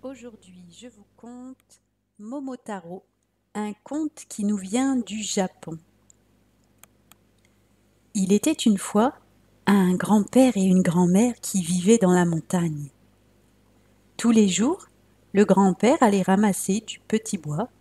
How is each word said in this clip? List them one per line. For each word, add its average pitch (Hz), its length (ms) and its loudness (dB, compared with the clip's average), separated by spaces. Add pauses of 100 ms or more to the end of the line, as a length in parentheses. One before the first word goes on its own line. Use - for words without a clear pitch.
Aujourd'hui, 233 640 -18
je 175 200 -20
vous 214 180 -20 (100)
conte 247 640 -20 (380)
Momotaro, 214 840 -12 (520)
un 208 180 -6 (100)
conte 302 460 -8
qui - 140 -8
nous 208 140 0
vient 240 380 -2
du 220 280 -6
Japon. 180 560 -6 (2250)
Il 190 180 0
était 208 200 2
une 226 260 0
fois 220 380 0 (500)
un 190 300 4
grand-père 220 600 2
et 190 100 0
une 185 180 4
grand-mère 180 580 2
qui 190 220 -6
vivaient 180 340 2
dans 185 160 2
la 180 120 4
montagne. 160 680 -4 (1300)
Tous 233 120 0
les 220 200 4
jours, 220 360 -2 (480)
le 202 120 4
grand-père 196 560 2
allait 202 200 2
ramasser 196 600 0
du - 260 -16
petit 220 320 -4
bois 151 300 -8 (120)